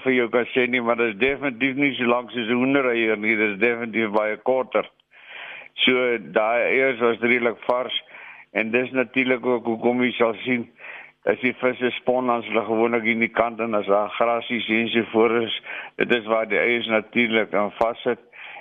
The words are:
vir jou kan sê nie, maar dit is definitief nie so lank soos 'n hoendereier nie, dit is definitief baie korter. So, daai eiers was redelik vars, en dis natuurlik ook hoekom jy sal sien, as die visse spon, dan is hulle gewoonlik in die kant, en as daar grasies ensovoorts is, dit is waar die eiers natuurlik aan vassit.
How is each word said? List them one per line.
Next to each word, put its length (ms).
vir 100
jou 160
kan 220
sê 180
nie, 80
maar 160
dit 160
is 80
definitief 560
nie 220
so 100
lank 240
soos 160
'n 80
hoendereier 640
nie, 160
dit 160
is 80
definitief 560
baie 220
korter. 500
So, 340
daai 440
eiers 380
was 200
redelik 380
vars, 300
en 180
dis 200
natuurlik 540
ook 200
hoekom 380
jy 80
sal 220
sien, 240
as 160
die 180
visse 400
spon, 280
dan 120
is 80
hulle 160
gewoonlik 400
in 160
die 160
kant, 240
en 140
as 120
daar 240
grasies 600
ensovoorts 760
is, 160
dit 180
is 100
waar 220
die 120
eiers 280
natuurlik 680
aan 180
vassit. 480